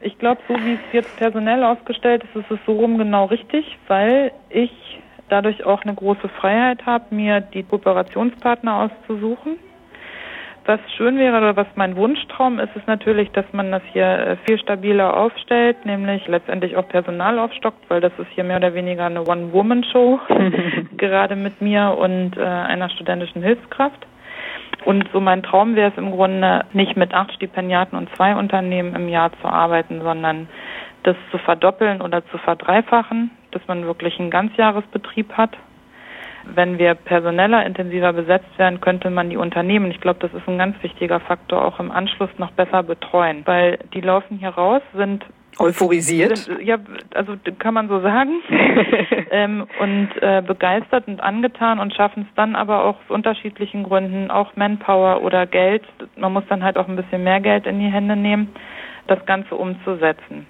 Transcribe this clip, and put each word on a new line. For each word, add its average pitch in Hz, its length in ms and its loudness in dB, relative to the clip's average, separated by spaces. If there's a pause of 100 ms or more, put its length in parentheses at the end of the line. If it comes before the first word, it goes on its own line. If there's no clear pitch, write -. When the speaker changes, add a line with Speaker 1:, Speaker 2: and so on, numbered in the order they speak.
Speaker 1:
Ich 208 160 -8
glaub, 240 200 2 (100)
so 240 60 -2
wie 233 200 -2
es 226 60 -8 (120)
jetzt 233 240 -2
personell 226 480 0
aufgestellt 240 600 0
ist, - 200 -12
ist - 60 -10
es 220 160 -4
so 220 60 2
rum 226 260 2
genau 208 280 2
richtig, 240 520 -2 (100)
weil 233 420 4 (200)
ich 240 200 0 (580)
dadurch 208 360 0
auch 196 180 2
eine 208 120 -4
große 196 340 -2
Freiheit 233 580 0
habe, 240 280 -2
mir 208 260 2
die 190 220 -8
Kooperationspartner 214 1120 0
auszusuchen. 220 840 -4 (1080)
Was 214 140 2 (160)
schön 247 220 2
wäre 254 180 4
oder 214 200 4
was 202 180 2
mein 190 220 0
Wunschtraum 247 600 0
ist, 220 160 -4
ist 208 120 -10
natürlich, 214 460 0
dass 196 200 0
man 196 180 -2
das 190 120 -2 (100)
hier, 185 140 2
äh, 185 300 0 (100)
viel 220 120 2
stabiler 202 560 2
aufstellt, 233 680 2
nämlich 196 420 -4
letztendlich 180 500 -2
auch 185 120 -2
Personal 180 500 0
aufstockt, 226 520 -4
weil 175 100 2
das 175 180 2
ist 180 160 -10
hier 185 100 -2
mehr 180 120 -2
oder 180 160 2
weniger 180 320 -4
eine 170 220 -2
One-Woman-Show, 226 960 2 (380)
<laughs> - 380 -4
gerade 196 400 0
mit 202 240 -6
mir 202 380 2
und, 185 400 0
äh, 196 40 -2
einer 180 460 -4
studentischen 175 540 -6
Hilfskraft. 240 640 -2 (800)
Und 196 260 2
so 196 80 2
mein 190 220 2
Traum 214 340 4
wäre 208 140 4
es 202 80 -10
im 190 120 -4
Grunde, 185 640 2
nicht 196 240 0
mit 180 180 0
acht 190 200 0
Stipendiaten 185 600 -2
und 175 200 -8
zwei 196 180 4
Unternehmen 185 600 -2
im 175 140 -4
Jahr 170 220 2 (100)
zu - 60 -8
arbeiten, 165 560 0
sondern 160 460 -4 (560)
das 180 120 4 (140)
zu 180 80 -6
verdoppeln 190 640 2
oder 175 240 -2
zu - 120 -12
verdreifachen, 226 920 0 (200)
dass 180 160 -8
man 175 200 -6
wirklich 170 320 -4
einen 175 120 -4
Ganzjahresbetrieb 208 1040 -2
hat. 226 160 2 (1040)
Wenn 180 240 2
wir 170 160 4
personeller 175 680 2
intensiver 180 480 -2
besetzt 170 460 0
wären, 180 240 2
könnte 185 260 0
man 175 220 -2
die 170 80 -6
Unternehmen, 180 520 0
ich 165 120 -10
glaub, 180 180 0
das 175 140 -4
ist 175 120 -10
ein 180 120 -4
ganz 196 240 -2
wichtiger 170 360 -2
Faktor, - 460 -2
auch - 160 -2
im 175 100 -6
Anschluss 190 460 -4
noch 175 140 -6
besser 185 320 0
betreuen. 165 640 -2
Weil 175 320 2 (160)
die 190 80 -6
laufen 196 340 0
hier 190 140 -6
raus, 190 320 2 (120)
sind 202 300 -2 (340)
Speaker 2:
Euphorisiert? 175 760 2
Speaker 1:
sind, 180 260 -8
ja, 226 140 2 (380)
also 202 220 -4 (220)
kann 226 140 -2
man 220 160 0
so 196 120 0
sagen. 262 480 2
Speaker 2:
<laughs> - 20 -2 (800)
Speaker 1:
Ähm, 208 360 0 (140)
und, 202 300 0 (100)
äh, 196 260 4
begeistert 190 640 0
und 196 120 -8
angetan 226 600 0
und 202 140 -4
schaffen's 208 420 0
dann 220 180 0
aber 208 300 0
auch 202 120 2
aus - 140 -20
unterschiedlichen 208 720 -4
Gründen, 190 480 -2
auch 202 240 0
Manpower 196 680 2
oder 180 240 2
Geld. 185 360 2 (340)
Man 190 180 -2
muss 196 140 0
dann 190 140 -2
halt 185 140 0
auch 185 100 0
ein 185 80 -6
bisschen 185 300 -4
mehr 190 160 2
Geld 208 260 0
in 202 140 -2
die 208 100 0
Hände 202 240 0
nehmen, 202 400 0 (540)
das 190 180 2
Ganze 196 300 -2
umzusetzen. 170 920 -4